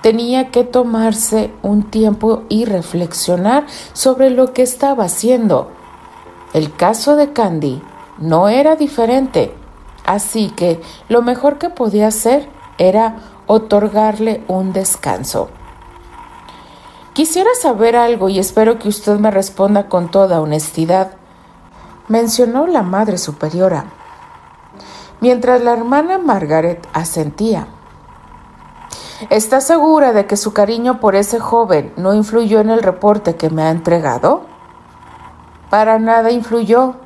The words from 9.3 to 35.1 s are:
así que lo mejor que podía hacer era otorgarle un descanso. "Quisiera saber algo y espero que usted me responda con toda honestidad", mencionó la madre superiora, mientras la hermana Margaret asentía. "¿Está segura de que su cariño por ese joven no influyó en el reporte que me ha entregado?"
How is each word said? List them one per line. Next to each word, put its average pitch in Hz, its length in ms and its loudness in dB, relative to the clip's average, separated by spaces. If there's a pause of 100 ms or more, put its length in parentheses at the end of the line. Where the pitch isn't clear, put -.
así 202 460 -2
que 170 320 -2 (260)
lo 233 140 2
mejor 247 380 0
que 349 100 -4
podía 214 380 0
hacer 247 420 0 (300)
era 214 380 2 (280)
otorgarle 214 1000 0
un 185 260 -4
descanso. 143 760 -4 (1600)
"Quisiera 359 380 0 (100)
saber 233 340 2
algo 233 320 2
y 190 120 0
espero 220 400 2
que 214 100 -4
usted 208 300 -2
me 214 120 2
responda 196 560 0
con 175 220 -2
toda 185 320 2
honestidad", 160 680 -2 (960)
mencionó 233 580 0
la 330 160 0
madre 190 380 -2
superiora, 165 680 -2 (1300)
mientras 247 420 2
la 240 120 2
hermana 285 440 0
Margaret 170 720 -2
asentía. 165 760 -4 (1600)
"¿Está 220 320 2
segura 302 520 4
de 202 120 2
que 208 100 -2
su 208 160 -4
cariño 233 480 0
por 196 160 2
ese 202 240 0
joven 190 560 0
no 190 200 0
influyó 214 440 2
en 214 120 2
el 226 100 2
reporte 202 540 0
que 160 160 -2
me 156 100 -2
ha 160 80 2
entregado?" 165 720 0 (1300)